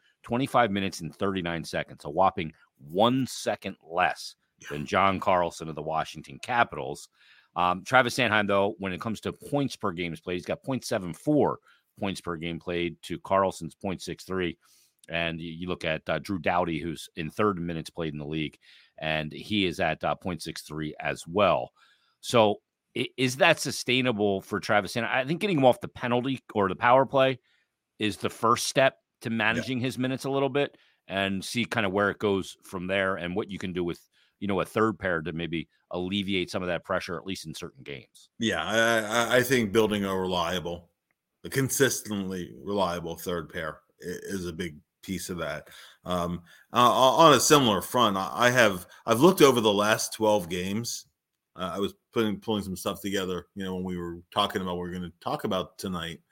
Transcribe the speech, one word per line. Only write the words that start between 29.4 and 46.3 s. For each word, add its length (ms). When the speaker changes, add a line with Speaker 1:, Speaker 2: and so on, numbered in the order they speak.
Speaker 1:
his 180
minutes 260
a 60
little 200
bit 260
and 360
see 200
kinda 240
where 220
it 80
goes 440
from 240
there 300
and 180
what 160
you 80
can 140
do 100
with, 180
you 60
know, 140
a 40
third 340
pair 240
to 100
maybe 360
alleviate 600
some 120
of 60
that 160
pressure, 320
at 100
least 200
in 80
certain 280
games. 460
Speaker 2:
Yeah, 240
I, 360
I, 400
I 40
think 300
building 320
a 100
reliable, 760
a 40
consistently 1040
reliable 540
third 320
pair 300
i-, 220
is 220
a 60
big 240
piece 280
of 80
that. 300
Um, 380